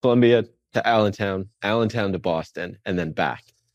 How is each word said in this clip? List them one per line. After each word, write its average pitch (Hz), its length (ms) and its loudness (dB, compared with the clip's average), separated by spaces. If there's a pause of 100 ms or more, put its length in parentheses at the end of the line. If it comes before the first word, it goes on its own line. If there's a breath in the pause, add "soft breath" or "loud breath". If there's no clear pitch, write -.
Columbia 120 420 4 (280)
to - 140 -2
Allentown, 101 600 0 (140)
Allentown 107 500 -2
to 92 60 -4
Boston, 85 680 -6
and 92 140 -4
then 82 140 -4
back. 76 320 -6 (300)